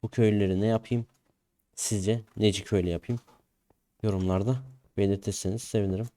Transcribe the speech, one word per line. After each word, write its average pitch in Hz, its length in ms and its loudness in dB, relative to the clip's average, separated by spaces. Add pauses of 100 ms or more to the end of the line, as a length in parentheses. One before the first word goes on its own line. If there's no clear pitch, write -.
bu 110 60 -4
köylüleri 101 520 4
ne 107 60 2
yapayım? 113 380 0 (680)
Sizce 107 460 -2 (160)
neci 101 260 2
köylü 90 260 0
yapayım? 101 320 -4 (800)
Yorumlarda 98 540 0 (400)
belirtirseniz 98 640 -2
sevinirim. 101 540 -2